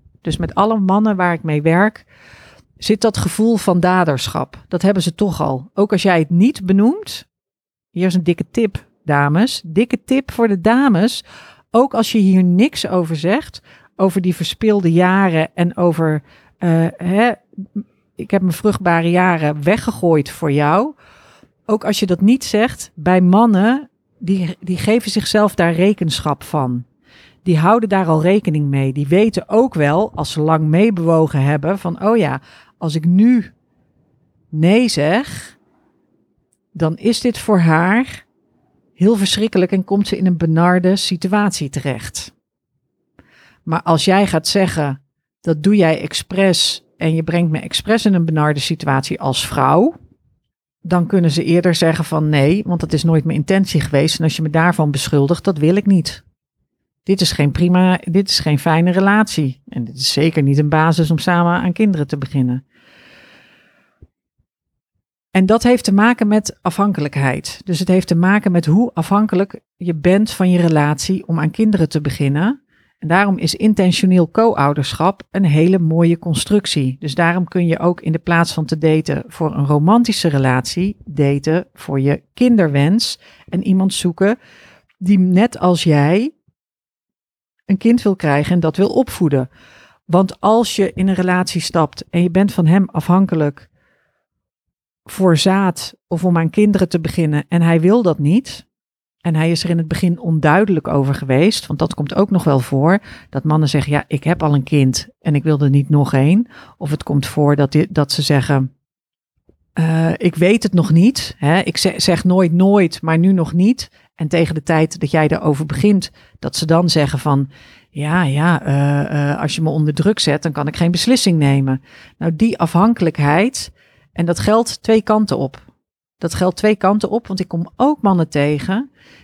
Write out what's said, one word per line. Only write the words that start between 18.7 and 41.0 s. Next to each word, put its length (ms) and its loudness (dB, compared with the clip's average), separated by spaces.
jaren 520 0
weggegooid 680 0
voor 220 -4
jou. 420 0
Ook 180 -2
als 160 -2
je 60 0
dat 140 -2
niet 240 2
zegt, 500 -4
bij 260 2
mannen, 720 2
die, 420 -4
die 160 -6
geven 340 0
zichzelf 440 0
daar 180 0
rekenschap 720 -2
van. 420 -4
Die 160 0
houden 300 2
daar 180 0
al 160 2
rekening 460 0
mee. 240 0
Die 140 -4
weten 420 0
ook 260 0
wel, 400 0
als 180 -6
ze 80 -6
lang 260 0
meebewogen 760 2
hebben, 360 -2
van, 240 -8
"Oh 140 0
ja, 240 -2
als 160 -6
ik 100 -4
nu 480 2
nee 400 2
zeg, 680 -4
dan 240 -2
is 240 -2
dit 180 -2
voor 200 0
haar 680 0
heel 220 2
verschrikkelijk 560 -2
en 120 -2
komt 240 -2
ze 80 -4
in 100 -2
een 100 2
benarde 600 2
situatie 720 -4